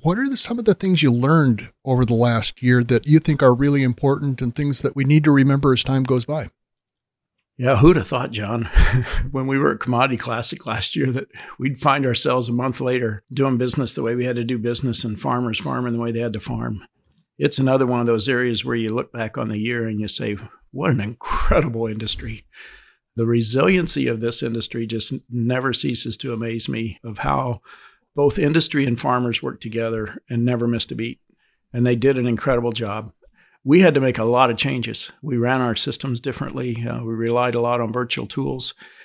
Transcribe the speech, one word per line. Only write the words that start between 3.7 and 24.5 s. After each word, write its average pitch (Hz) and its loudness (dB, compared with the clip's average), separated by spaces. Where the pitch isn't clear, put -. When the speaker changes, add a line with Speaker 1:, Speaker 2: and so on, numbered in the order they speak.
Speaker 1:
important 135 0
and 123 -4
things 143 -2
that - -2
we 139 0
need 147 6
to 151 6
remember 139 6
as 123 2
time 135 0
goes 127 0
by? 147 -6
Speaker 2:
Yeah, 123 2
who'd 160 8
have 104 -2
thought, 127 -4
John, 110 -4
<laughs> - 2
when 135 -2
we 135 2
were 143 2
at 110 -6
Commodity 123 0
Classic 120 -4
last 110 -4
year 131 0
that 131 -6
we'd 131 -4
find 139 2
ourselves 127 0
a 120 -2
month 123 -2
later 123 -2
doing 131 0
business 123 0
the 143 -6
way 117 -2
we 123 -2
had 123 -2
to 120 -4
do 120 -4
business 120 -2
and 107 -6
farmers 123 -2
farming 123 -4
the 117 -4
way 117 -4
they 117 -4
had 120 -4
to 104 -8
farm. 113 -8
It's 143 0
another 135 2
one 123 0
of 120 0
those 113 0
areas 123 -2
where 123 -4
you 113 -2
look 117 -6
back 113 -8
on 117 -6
the 107 -6
year 117 -4
and 107 -6
you 107 -4
say, 107 -4
"What 151 -4
an 113 0
incredible 117 0
industry." 110 -6
The 113 0
resiliency 135 2
of 113 -2
this 117 -2
industry 117 -4